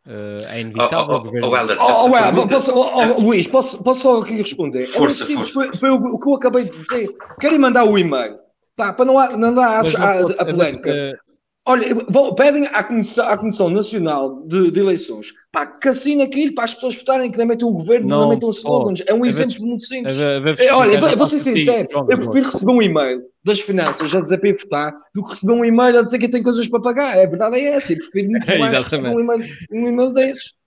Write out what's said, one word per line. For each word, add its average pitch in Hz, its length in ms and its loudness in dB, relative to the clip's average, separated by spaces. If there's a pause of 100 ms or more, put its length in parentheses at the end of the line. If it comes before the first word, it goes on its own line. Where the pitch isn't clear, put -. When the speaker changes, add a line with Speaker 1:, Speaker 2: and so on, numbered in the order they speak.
Speaker 1:
eh, 104 480 -12
é 117 40 -8
inevitável, 117 480 -2
Speaker 2:
Oh, 147 40 -2
oh, 143 40 0
Speaker 1:
o 120 80 -4
governo 120 240 -4
Speaker 2:
oh, 123 80 2
Helder, 110 240 0
Speaker 3:
Oh, - 40 2
oh, 247 40 4
Speaker 2:
a 247 320 4
Speaker 3:
Helder, - 20 4
Speaker 2:
pergunta 208 320 2
Speaker 3:
posso, 269 180 0
oh, 247 440 2
oh, - 40 0
Luís, 185 280 2
posso, 262 340 -2
posso 254 180 0
só 254 220 4
aqui 220 140 -6
responder? 143 480 -4
É - 20 -8
Speaker 2:
Força, 277 380 0
Speaker 3:
muito - 20 -10
simples, 294 240 -4
Speaker 2:
força, - 20 -14
Speaker 3:
foi, 269 140 -2
Speaker 2:
força. 220 140 -8
Speaker 3:
foi 269 100 2
o, 247 240 0
o 214 60 -6
que - 80 -2
eu 285 60 4
acabei 247 300 0
de 180 60 -8
dizer. 202 380 -6 (320)
Querem 302 180 2
mandar 247 260 4
o 214 140 4
e-mail? 135 380 -2 (400)
Pá, 202 160 -4
para 254 120 2
não 262 140 4
há, 254 180 2
não 233 180 2
dá 233 280 2
Speaker 1:
Mas 160 120 0
Speaker 3:
a, 175 40 0
Speaker 1:
não 180 80 2
Speaker 3:
a, 202 60 4 (100)
Speaker 1:
pode 180 120 2
Speaker 3:
a - 20 -10
Speaker 1:
ser, 180 160 0
Speaker 3:
polémica. 165 380 0
Speaker 1:
eh, 139 240 -4 (540)
Speaker 3:
Olha, 247 240 2 (160)
vão, 254 260 2
pedem 285 340 4
à 208 160 -2
Comissão, 233 440 -2
à 214 80 2
Comissão 202 320 -2
Nacional 160 760 -2
de, 170 280 2
de 160 80 -2
Eleições, 165 540 -2 (180)
pá, 147 160 -4
que - 220 -4
assine 277 340 0
aquilo 277 320 -2
para 254 100 -4
as 233 100 -6
pessoas 254 220 -6
votarem, 262 340 -2
que - 80 -8
não 233 80 2
metam 233 220 -2
um 226 40 0
governo, 202 340 0
não 143 140 2
Speaker 1:
Não 147 80 4
Speaker 3:
metam 147 220 0
Speaker 1:
pode. - 80 -6
Speaker 3:
slogans. 185 480 0
É 196 60 0
um 220 40 2
Speaker 1:
Eu - 20 2
vou 247 80 0
Speaker 3:
exemplo 240 280 -2
Speaker 1:
te-, 202 60 -16
Speaker 3:
muito 233 240 -6
simples. 240 320 -6
Speaker 1:
eu 143 60 -2 (200)
vou, 151 80 0
eu 151 60 -2
vou 247 80 2
Speaker 3:
É, 269 100 4
olha, 254 200 4
Speaker 1:
explicar, 196 60 4
Speaker 3:
vou, 311 100 4
Speaker 1:
já 254 60 2
Speaker 3:
vou 285 100 2
ser 294 100 -2
Speaker 1:
passo 269 120 -2
a 254 60 0
ti, 190 40 2
Speaker 3:
sincero, 170 320 2
Speaker 1:
João, 143 180 -2
Speaker 3:
eu 254 100 2
Speaker 1:
por 131 120 -4
Speaker 3:
prefiro 262 220 2
receber 196 200 0
um 247 100 4
e-mail 151 360 0 (260)
das 202 160 0
finanças 170 540 -2
a 185 60 2
dizer 170 180 -2
para 196 100 0
ir 196 80 2
votar 147 360 -6 (220)
do 202 100 -6
que - 60 -16
receber 196 240 -2
um 240 100 2
e-mail 240 340 4
a 233 40 4
dizer 233 180 -2
que 226 60 -2
eu 233 40 -2
tenho 240 140 -2
coisas 240 240 0
para 240 120 -2
pagar. 247 380 -2
A 190 100 6
verdade 214 280 -2
é 269 80 0
essa, 285 280 -2
eu 160 60 -2
prefiro 196 320 -4
muito 226 160 -2
Speaker 1:
<laughs> 180 120 2
Speaker 3:
mais - 20 2 (120)
receber - 40 2
Speaker 1:
Exatamente. 151 400 -2
Speaker 3:
um 233 40 0
e-mail, 233 360 -2 (160)
um 233 160 -2
e-mail 247 240 0
desses. 262 400 -2 (140)